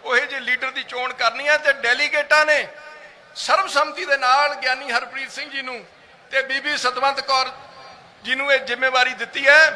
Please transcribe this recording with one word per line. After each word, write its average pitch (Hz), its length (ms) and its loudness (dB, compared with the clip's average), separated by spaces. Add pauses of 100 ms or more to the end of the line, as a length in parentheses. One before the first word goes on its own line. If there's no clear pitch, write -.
ਉਹੇ 247 180 2
ਜਿਹੇ 285 180 -8
ਲੀਡਰ 254 320 -4
ਦੀ 262 120 -8
ਚੋਣ 254 300 -6
ਕਰਨੀ 247 340 -2
ਹੈ। 302 100 4
ਤੇ 294 160 2
ਡੈਲੀਗੇਟਾਂ 294 720 2
ਨੇ 285 220 2 (680)
ਸਰਬਸੰਮਤੀ 302 680 0
ਦੇ 277 120 0
ਨਾਲ 277 380 2
ਗਿਆਨੀ 262 360 -4
ਹਰਪ੍ਰੀਤ 254 400 -4
ਸਿੰਘ 285 200 -12
ਜੀ 269 100 -8
ਨੂੰ 254 240 -10 (460)
ਤੇ 269 120 0
ਬੀਬੀ 269 340 -4
ਸਤਵੰਤ 262 440 0
ਕੌਰ 262 300 0 (720)
ਜੀ 240 120 -2
ਨੂੰ 277 180 0
ਇਹ 269 80 4
ਜ਼ਿੰਮੇਵਾਰੀ 254 520 0
ਦਿੱਤੀ 233 340 -4
ਹੈ। 302 280 8